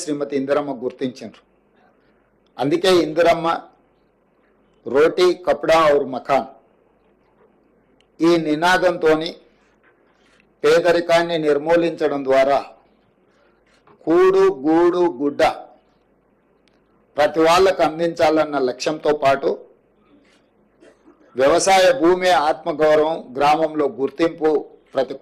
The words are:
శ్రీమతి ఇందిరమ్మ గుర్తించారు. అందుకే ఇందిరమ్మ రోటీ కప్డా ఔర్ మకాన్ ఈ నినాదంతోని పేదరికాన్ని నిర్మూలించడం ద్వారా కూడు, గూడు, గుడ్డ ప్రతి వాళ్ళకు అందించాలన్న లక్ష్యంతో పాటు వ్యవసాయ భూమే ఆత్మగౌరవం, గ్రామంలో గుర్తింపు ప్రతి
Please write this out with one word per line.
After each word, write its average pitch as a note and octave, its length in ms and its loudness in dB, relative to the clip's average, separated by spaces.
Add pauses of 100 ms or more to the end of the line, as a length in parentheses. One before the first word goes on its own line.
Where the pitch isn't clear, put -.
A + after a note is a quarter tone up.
శ్రీమతి C#3+ 400 -6
ఇందిరమ్మ C#3+ 420 -4
గుర్తించారు. B2 580 -10 (1160)
అందుకే E3 360 0 (120)
ఇందిరమ్మ E3 420 0 (1400)
రోటీ D#3+ 420 2 (200)
కప్డా D#3 320 2 (160)
ఔర్ C3+ 180 -2
మకాన్ C3 360 -4 (1700)
ఈ E3 120 2 (160)
నినాదంతోని E3 840 0 (1300)
పేదరికాన్ని E3+ 720 0 (120)
నిర్మూలించడం D#3 800 0
ద్వారా C3+ 320 2 (1400)
కూడు, F#3+ 420 4 (180)
గూడు, E3+ 380 2 (160)
గుడ్డ C#3+ 240 -2 (1700)
ప్రతి D3+ 280 0
వాళ్ళకు F3+ 400 2
అందించాలన్న D#3 720 -2 (100)
లక్ష్యంతో D#3 440 -4 (120)
పాటు C3+ 260 0 (1900)
వ్యవసాయ E3+ 460 4 (140)
భూమే F3+ 320 2 (160)
ఆత్మగౌరవం, D#3 680 0 (180)
గ్రామంలో D3+ 500 0 (140)
గుర్తింపు D#3 500 -2 (440)
ప్రతి C3+ 280 -4